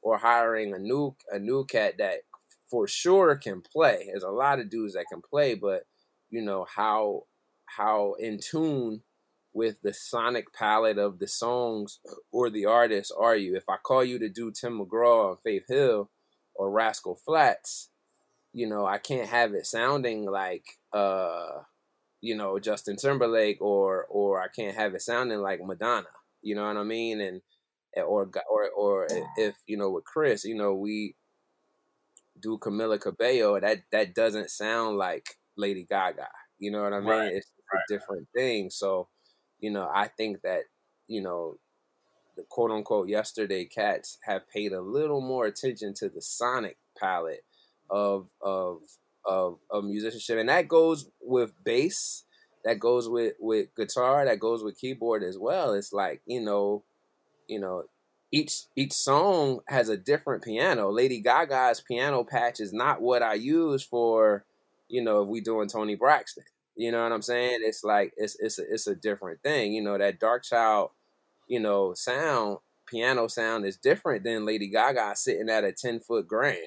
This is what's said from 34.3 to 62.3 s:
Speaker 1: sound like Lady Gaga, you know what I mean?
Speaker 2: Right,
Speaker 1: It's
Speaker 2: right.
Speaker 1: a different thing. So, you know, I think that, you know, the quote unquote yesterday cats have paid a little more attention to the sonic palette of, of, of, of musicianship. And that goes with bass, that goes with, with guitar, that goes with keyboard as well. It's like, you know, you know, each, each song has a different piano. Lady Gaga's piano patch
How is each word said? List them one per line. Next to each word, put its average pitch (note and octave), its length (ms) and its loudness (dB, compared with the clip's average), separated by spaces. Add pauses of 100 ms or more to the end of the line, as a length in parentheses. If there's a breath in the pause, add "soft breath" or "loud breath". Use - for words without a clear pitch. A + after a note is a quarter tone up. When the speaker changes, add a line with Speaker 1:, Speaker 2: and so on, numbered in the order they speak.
Speaker 1:
sound A2 480 -2
like F2+ 400 -4 (180)
Lady G2+ 280 -4
Gaga, F#2 440 -2 (300)
you G2+ 120 -6
know G#2 120 -4
what G2+ 100 0
I G2+ 80 -2
mean? A2 280 0
Speaker 2:
Right, F#2 80 -4
Speaker 1:
It's - 140 -8 (220)
Speaker 2:
right. F#2+ 160 0
Speaker 1:
a G#2 40 -2
different G2 420 -8
thing. A#2 340 0
So, F#2+ 400 -2 (500)
you G#2+ 120 -6
know, G2 240 -4
I G#2 140 0
think G#2+ 340 -6
that, F#2 220 -2 (420)
you A2 160 -6
know, F2 340 -6 (800)
the - 60 -14
quote A#2 280 -2
unquote G#2 380 0
yesterday G#2 560 -2
cats - 600 -4
have G2 240 -4
paid G#2 240 -4
a F#2 100 -6
little C#3 400 -2
more C3 240 -2
attention G#2+ 480 -6
to G2+ 160 -6
the E2 100 -16
sonic A#2+ 560 -4 (220)
palette E2+ 460 -4 (440 soft breath)
of, G2 400 0 (140)
of, F#2 400 -2 (420)
of, F#2 340 0 (120)
of G#2 140 -2
musicianship. G#2+ 540 -4
And A2+ 120 2
that D#3+ 180 4
goes D#3+ 420 4 (120)
with B2 320 2 (100)
bass, - 600 0 (400 soft breath)
that A2+ 140 0
goes A#2 300 2
with, A#2 320 0
with A2 340 0
guitar, C3 520 2
that A2 120 2
goes A2+ 240 -2
with G#2+ 160 -8
keyboard A#2 440 -2
as F#2 160 -6
well. C#3 340 0
It's G2+ 220 -4
like, F#2 320 -2
you A#2+ 160 -4
know, G#2 420 0 (640)
you G#2+ 100 -6
know, F#2 260 -6 (480)
each, D3 300 -2 (120)
each C#3 180 -2
song D3 760 2
has B2+ 200 2
a G#2+ 80 0
different C3 460 -2
piano. A2+ 480 2
Lady B2 300 2
Gaga's B2+ 600 4
piano B2+ 440 0
patch A#2+ 360 -2